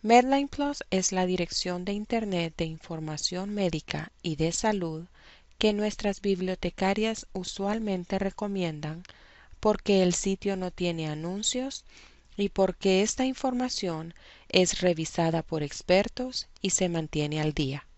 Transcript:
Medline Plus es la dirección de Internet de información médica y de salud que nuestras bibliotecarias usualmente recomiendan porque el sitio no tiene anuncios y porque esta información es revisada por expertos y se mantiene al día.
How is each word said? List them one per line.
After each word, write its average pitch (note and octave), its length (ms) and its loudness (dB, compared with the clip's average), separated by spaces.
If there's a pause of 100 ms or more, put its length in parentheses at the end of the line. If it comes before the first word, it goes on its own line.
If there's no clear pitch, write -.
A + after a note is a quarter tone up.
Medline C4 460 6
Plus C#4+ 420 -4
es F#3+ 220 0
la F#3 140 2
dirección F3+ 580 -2
de G3+ 80 -4
Internet G3+ 640 -2
de E3+ 80 0
información D#3+ 880 -6
médica D#3+ 560 -2 (120)
y D#3+ 140 -2
de D#3+ 160 2
salud F3 520 -2 (540)
que G#3+ 140 4
nuestras G#3 480 -2
bibliotecarias G3 1120 0
usualmente G3 880 -4
recomiendan F3 840 -4 (580)
porque G#3 420 4
el F3+ 120 6
sitio G3 420 -2
no F#3 140 -4
tiene E3 380 -2
anuncios F#3+ 760 -4 (520)
y G3+ 140 0
porque F#3+ 520 2
esta A3 220 0
información B3 880 -2 (340)
es F#3 320 4
revisada E3 640 2
por D#3 200 -4
expertos G3+ 880 0 (120)
y G3 100 0
se F3+ 180 2
mantiene D#3 520 -2
al D3+ 120 2
día. C#3+ 340 -2 (120)